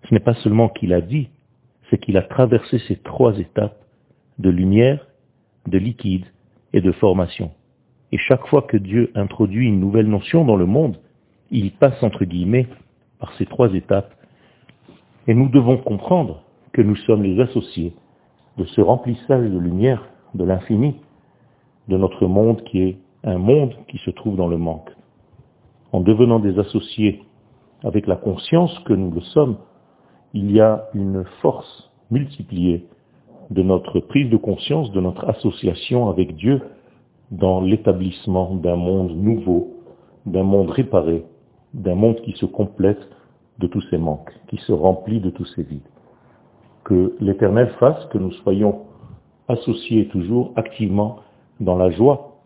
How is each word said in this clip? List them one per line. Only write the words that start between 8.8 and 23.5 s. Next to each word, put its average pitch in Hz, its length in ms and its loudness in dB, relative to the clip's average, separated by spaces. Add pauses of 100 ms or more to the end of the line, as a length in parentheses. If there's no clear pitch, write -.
introduit 104 540 -2
une 101 120 2
nouvelle 104 280 2
notion 107 380 2
dans 113 100 4
le 90 100 2
monde, 117 340 0 (520)
il 101 200 -2
passe 135 300 2
entre 104 240 0
guillemets 92 420 0 (520)
par - 180 -14
ces - 80 -2
trois 113 280 2
étapes. 98 420 -2 (1120)
Et 113 80 4
nous 131 140 4
devons 123 280 6
comprendre 120 640 -2 (300)
que - 80 2
nous 104 140 4
sommes 107 280 0
les 95 160 0
associés 95 540 -4 (640)
de 104 80 -4
ce - 160 0
remplissage 120 680 0
de 92 100 -2
lumière 95 480 0 (260)
de 95 100 -4
l'infini 101 520 0 (920)
de 95 100 0
notre 95 300 0
monde 107 360 2
qui - 180 -2
est 95 180 -2 (240)
un 98 140 -2
monde 123 360 2 (140)